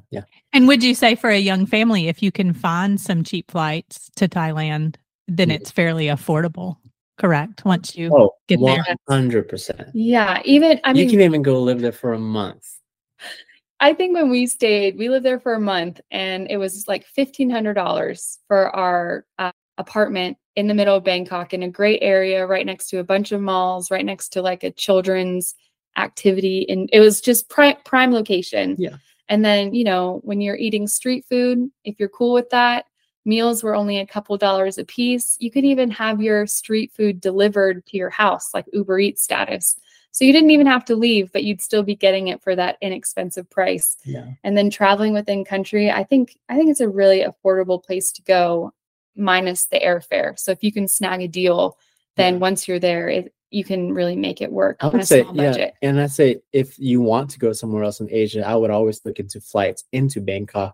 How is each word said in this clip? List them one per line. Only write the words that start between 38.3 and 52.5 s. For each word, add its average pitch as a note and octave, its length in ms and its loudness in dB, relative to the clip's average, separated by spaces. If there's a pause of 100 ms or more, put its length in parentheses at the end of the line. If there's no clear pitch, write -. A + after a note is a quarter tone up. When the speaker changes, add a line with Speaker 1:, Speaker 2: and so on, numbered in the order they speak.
Speaker 3:
like G3 200 -6
Uber G3 260 -2
Eats - 240 -2
status. G3 520 -4 (360)
So - 140 -2
you C4+ 80 8
didn't D#4 180 6
even D4 160 6
have B3+ 180 0
to A#3 100 0
leave, A3 360 2
but - 120 -4
you'd G#3 180 -4
still G#3+ 220 -2
be G3+ 120 -4
getting F#3+ 320 2
it - 160 -8
for F#3 120 -2
that F3+ 260 -2
inexpensive F#3 680 -8
price. F#3 560 -2
Speaker 1:
Yeah. B2+ 220 -12 (160)
Speaker 3:
And G3+ 120 -2
then G3+ 140 4
traveling G#3 440 2
within G3+ 320 -4
country, G#3 440 -2
I G3 140 -2
think, C4 340 0 (120)
I A#3+ 80 -6
think D#4+ 120 4
it's C#4+ 120 0
a A3 80 2
really F#3+ 360 4
affordable F#3 580 -2
place F#3+ 280 -6
to - 100 -20
go, F3 500 0 (440)
minus F#3 520 -2
the - 120 -2
airfare. - 600 -2
So - 120 -4
if F#3 120 -6
you G#3 80 0
can G3+ 160 -4
snag F#3 340 -4
a F3+ 60 -4
deal, F3+ 500 0 (400)
then F3+ 180 4
Speaker 1:
Yeah. F3+ 40 -4
Speaker 3:
once F#3+ 280 -2